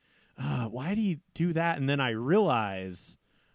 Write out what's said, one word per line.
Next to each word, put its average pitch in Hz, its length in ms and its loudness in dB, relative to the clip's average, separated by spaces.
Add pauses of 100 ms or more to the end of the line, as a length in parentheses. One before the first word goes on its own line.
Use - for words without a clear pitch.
(380)
"Uh, 135 300 -2
why 131 260 -4
do 220 80 0
you 180 180 0 (140)
do 170 200 0
that?" 165 240 0
And 135 100 0
then 143 120 2
I 127 100 0
realize 110 1080 0 (360)